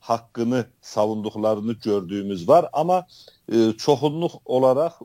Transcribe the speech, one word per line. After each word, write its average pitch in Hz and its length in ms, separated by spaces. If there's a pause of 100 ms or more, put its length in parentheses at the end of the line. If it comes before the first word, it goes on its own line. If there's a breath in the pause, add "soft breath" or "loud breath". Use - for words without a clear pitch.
haqqını 117 640 (160)
savunduqlarını 107 920
gördüyümüz 98 760
var. 160 240
Amma, 175 320 (460 loud breath)
e, 113 220
çoxunluq 147 720
olaraq 131 480 (120)